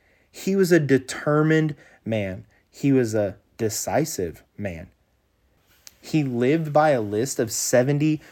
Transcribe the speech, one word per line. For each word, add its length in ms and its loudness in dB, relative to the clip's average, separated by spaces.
He 240 -4
was 180 4
a 60 6
determined 960 0
man. 420 -6
He 220 0
was 220 2
a 220 0
decisive 880 -4
man. 320 -10
He 220 -2
lived 500 0
by 180 4
a 100 2
list 380 -4
of 120 -2
seventy 680 0